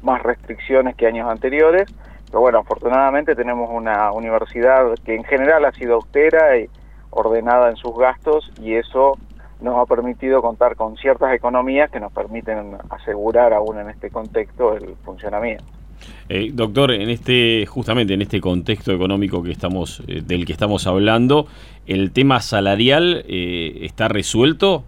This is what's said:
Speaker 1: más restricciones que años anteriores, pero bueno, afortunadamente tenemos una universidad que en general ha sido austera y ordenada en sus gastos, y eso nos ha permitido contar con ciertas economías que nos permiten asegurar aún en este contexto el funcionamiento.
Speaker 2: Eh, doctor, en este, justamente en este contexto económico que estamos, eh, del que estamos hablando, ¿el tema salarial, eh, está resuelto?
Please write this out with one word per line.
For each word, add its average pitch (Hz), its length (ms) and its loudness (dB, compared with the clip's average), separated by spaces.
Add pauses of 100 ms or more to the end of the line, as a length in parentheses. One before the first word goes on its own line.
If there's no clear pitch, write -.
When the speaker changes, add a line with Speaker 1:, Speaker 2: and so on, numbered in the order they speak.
Speaker 1:
más 123 200 0
restricciones 123 760 -2
que 117 100 2
años 117 220 -2
anteriores, 151 560 2 (400)
pero 110 160 0
bueno, 120 160 4
afortunadamente 135 760 0
tenemos 120 360 -4
una 110 400 0
universidad 113 840 2 (100)
que 113 100 -2
en 117 80 -8
general 143 400 2
ha 135 80 2
sido 120 240 -2
austera 151 640 4
y 110 100 -2 (420)
ordenada 117 600 2
en 113 80 -6
sus 117 200 -10
gastos, 131 540 0 (100)
y 110 120 -6
eso 131 440 0 (440)
nos 120 160 -2
ha 123 80 4
permitido 123 560 0
contar 117 340 0
con 110 220 -6
ciertas 131 360 0
economías 127 560 0
que 123 120 -10
nos 101 100 -10
permiten 107 640 -8 (140)
asegurar 113 640 2
aún 107 260 -2
en 104 100 -12
este 104 200 -14
contexto 110 680 -4
el 95 300 -12
funcionamiento. 104 580 -8 (640)
Speaker 2:
Eh, 101 240 -4
doctor, 120 400 0
en 110 180 -2
este, 117 560 2
justamente 113 480 -2
en 95 100 0
este 98 180 -4
contexto 90 500 -2
económico 92 500 0
que 87 100 -6
estamos, 90 580 -6
eh, 82 120 -8
del 87 240 -4
que - 60 -8
estamos 101 340 -2
hablando, 117 600 2 (400)
¿el 95 240 -2
tema 131 300 4
salarial, 120 840 2
eh, 90 580 -6
está 107 260 -2
resuelto? 147 800 2